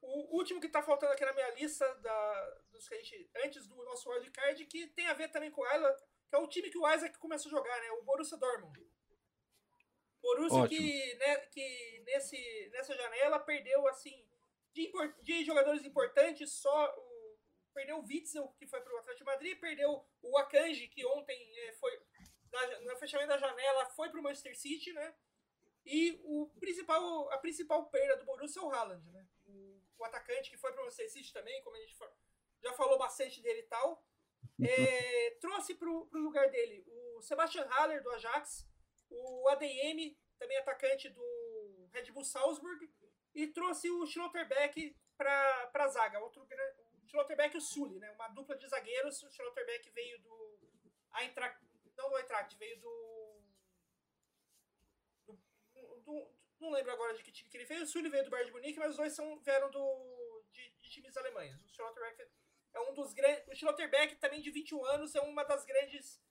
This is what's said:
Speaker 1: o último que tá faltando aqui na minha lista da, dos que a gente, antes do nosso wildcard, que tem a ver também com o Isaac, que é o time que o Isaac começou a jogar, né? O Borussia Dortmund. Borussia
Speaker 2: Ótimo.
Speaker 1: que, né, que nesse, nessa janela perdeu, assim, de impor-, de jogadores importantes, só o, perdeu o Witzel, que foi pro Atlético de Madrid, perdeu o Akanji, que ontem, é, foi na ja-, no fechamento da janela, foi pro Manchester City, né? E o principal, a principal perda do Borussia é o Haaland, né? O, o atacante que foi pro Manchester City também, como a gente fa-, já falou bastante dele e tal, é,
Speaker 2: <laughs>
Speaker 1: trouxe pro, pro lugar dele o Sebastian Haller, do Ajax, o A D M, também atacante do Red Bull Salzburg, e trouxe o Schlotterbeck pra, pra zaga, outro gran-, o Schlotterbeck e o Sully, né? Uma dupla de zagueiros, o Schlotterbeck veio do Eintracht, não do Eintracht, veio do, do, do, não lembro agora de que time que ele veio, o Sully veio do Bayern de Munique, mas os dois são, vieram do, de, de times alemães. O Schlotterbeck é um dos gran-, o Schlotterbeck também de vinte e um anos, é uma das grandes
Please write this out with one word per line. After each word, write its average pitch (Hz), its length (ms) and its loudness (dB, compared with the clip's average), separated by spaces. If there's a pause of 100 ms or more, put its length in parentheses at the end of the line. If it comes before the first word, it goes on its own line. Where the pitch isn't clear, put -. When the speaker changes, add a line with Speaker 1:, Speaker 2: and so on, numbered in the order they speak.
Speaker 1:
o 285 360 -2
último 359 240 -2
que 320 80 -4
tá 302 120 4
faltando 285 300 4
aqui 277 140 2
na 269 80 2
minha 262 220 0
lista 277 400 0
da, 214 680 -2 (100)
dos 220 160 -20
que 226 80 -10
a - 20 -8
gente, 220 320 -16 (140)
antes 285 240 -6
do 247 160 -16
nosso 247 260 -10
wildcard, 269 580 0
que 330 200 -8
tem 349 200 -4
a 320 60 4
ver 320 140 -2
também 302 240 -4
com 294 100 -4
o 240 60 0
Isaac, 277 340 4 (280)
que - 60 0
é - 40 8
o 330 80 -2
time 359 220 -4
que 339 80 -8
o 311 120 6
Isaac 320 280 2
começou 302 320 -6
a 302 60 -2
jogar, 247 260 0
né? 226 100 -8
O 226 120 -6
Borussia 277 340 0
Dortmund. 220 420 -4 (1400)
Borussia 330 380 4
Speaker 2:
Ótimo. 202 200 4
Speaker 1:
que, 277 360 -2
né, 277 220 2 (100)
que 240 580 -10
nesse, 247 680 -4
nessa 269 240 -6
janela 254 440 2
perdeu, 285 480 2
assim, 269 360 -4 (480)
de 320 120 -2
impor-, 311 400 -2
de 330 200 0
jogadores 294 400 4
importantes, 294 680 4
só 294 420 4
o, 480 440 -16 (340)
perdeu 277 240 -6
o 277 80 -8
Witzel, 294 440 -6
que 277 180 -20
foi - 140 -6
pro 480 180 -8
Atlético 494 260 -12
de - 60 0
Madrid, 302 280 -4
perdeu 294 460 0 (160)
o 254 160 4
Akanji, 285 520 6
que 269 180 -12
ontem, 277 280 -2 (260)
é, 453 120 -10
foi - 260 -4 (540)
na 247 140 0
ja-, 240 140 -6
no 247 160 -8
fechamento 285 320 -2
da 277 100 6
janela, 262 480 2
foi 320 220 -4
pro 302 120 -8
Manchester 285 340 -6
City, 320 380 -8
né? 311 200 -8 (680)
E 320 400 0
o 302 240 -2 (120)
principal, 339 720 0
a 269 80 0
principal 311 480 -2
perda 277 300 4
do 240 80 -10
Borussia 277 360 -8
é - 20 -8
o 311 80 -4
Haaland, 190 380 -4
né? 185 180 -20 (200)
O, 196 340 -20 (160)
o 466 80 -8
atacante 240 460 -6
que 494 60 -20
foi 508 140 -4
pro 523 120 -6
Manchester 480 280 -8
City - 220 -16
também, 269 300 -10
como 453 120 -14
a 440 40 -14
gente 440 160 -20
fa-, - 180 -18 (480)
já - 120 -4
falou 269 260 8
bastante - 420 -2
dele 226 200 0
e - 20 -10
tal, 285 420 0 (560)
é, 494 760 4
Speaker 2:
<laughs> - 40 -18
Speaker 1:
trouxe 370 320 -4
pro, 330 320 -4
pro 311 160 -6
lugar 302 300 4
dele 226 360 -4
o 466 360 -16
Sebastian 320 420 0
Haller, 285 380 4
do 247 80 -4
Ajax, 240 580 -4 (400)
o 254 400 2
A 285 60 6
D 294 100 -4
M, 294 520 -2 (220)
também 254 180 -4
atacante 269 520 0
do 233 840 -10
Red 247 220 -10
Bull 185 100 -10
Salzburg, 311 640 4 (440)
e 302 140 2
trouxe 349 420 2
o 349 160 2
Schlotterbeck 302 880 0 (220)
pra, 277 500 4
pra 277 200 2
zaga, 226 320 2
outro 269 260 -12
gran-, 539 300 -6 (280)
o - 60 -20
Schlotterbeck 294 460 2
e - 20 -2
o 311 40 -4
Sully, 294 380 -6
né? 208 120 -16
Uma 226 180 -10
dupla 277 260 -10
de 269 120 -14
zagueiros, 262 560 -4
o 285 80 -20
Schlotterbeck 240 580 -8
veio 240 320 -12
do 220 380 -20 (600)
Eintracht, 247 400 -6 (380)
não 269 120 -2
do 269 80 0
Eintracht, 277 400 -4
veio 220 220 -14
do, 226 640 -16 (1800)
do, 440 100 -18 (680)
do, 302 260 -8 (280)
não 320 120 -6
lembro 262 200 2
agora 466 220 -2
de 453 100 -10
que - 80 -20
time - 180 -20
que - 80 -18
ele 240 80 -12
veio, 320 180 -6
o 302 40 -6
Sully 330 220 -2
veio 277 140 2
do 269 60 -4
Bayern 247 200 -2
de - 40 -20
Munique, 294 260 -8
mas 311 120 0
os - 60 -8
dois 302 160 -2
são, 302 280 -8
vieram 277 300 2
do, 277 800 -6
de, - 180 -20 (100)
de - 100 -20
times 262 280 -12
alemães. 190 460 -6
O - 60 -20
Schlotterbeck 226 600 -10 (420)
é - 80 -8
um 269 120 -2
dos 277 200 -6
gran-, 285 340 6
o 277 80 -14
Schlotterbeck 302 600 2
também 294 260 -2
de 294 100 -8
vinte 302 180 -8
e 320 60 -6
um 269 100 -4
anos, 294 300 0
é 294 60 2
uma 294 220 -2
das 285 220 0
grandes 277 640 -2